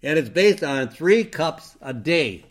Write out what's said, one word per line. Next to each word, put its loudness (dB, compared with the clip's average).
And 0
it's -4
based 2
on -2
three 2
cups -6
a -10
day -2